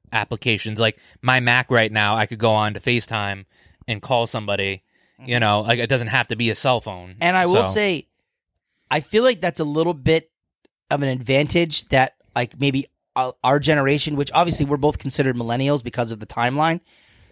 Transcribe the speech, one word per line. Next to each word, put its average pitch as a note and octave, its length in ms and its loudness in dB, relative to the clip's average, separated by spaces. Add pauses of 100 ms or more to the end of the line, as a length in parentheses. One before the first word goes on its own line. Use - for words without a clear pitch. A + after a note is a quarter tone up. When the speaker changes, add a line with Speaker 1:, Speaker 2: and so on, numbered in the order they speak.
(120)
Speaker 1:
applications. A2 680 -2
Like, A2 180 2 (220)
my B2+ 200 2
Mac B2 300 0
right A2 220 2
now, G#2+ 240 2
I A2 100 2
could A2+ 120 -10
go A2+ 140 4
on G#2+ 220 0
to G2 60 -12
FaceTime G#2 640 -4 (420)
and G#2 140 -4
call A#2 260 0
somebody. G2+ 560 -4 (360)
You B2+ 160 -6
Speaker 2:
Mm-hmm. A#2+ 60 2
Speaker 1:
know, G#2 200 4
like, A#2 180 0
it A#2 100 -2
doesn't A#2 200 0
have B2 200 0
to A2+ 80 -4
be A#2 140 -2
a G#2+ 40 -2
cell B2+ 260 0
phone. F#2 400 -14
Speaker 2:
And F3+ 160 0
I F3+ 100 2
will F#3 180 2
Speaker 1:
So - 60 0
Speaker 2:
say, G3 360 -2 (840)
I D3+ 100 2
feel G#3+ 220 2
like B3 180 2
that's F3 200 -2
a D#3+ 40 0
little D#3+ 300 0
bit D#3+ 360 0 (600)
of C#3+ 120 -2
an C3+ 60 -2
advantage C3+ 800 0
that, C3 260 2 (200)
like, A#2+ 260 -4
maybe C#3 260 0 (280)
our, B2+ 200 -2 (100)
our C3+ 140 4
generation, D3 580 0
which C#3 160 -2
obviously E3 340 2
we're C#3+ 100 0
both D3 220 0
considered C3 380 -2
millennials B2 480 0
because A#2+ 280 -4
of G#2 80 -10
the G2+ 60 -12
timeline, D3 540 0 (520)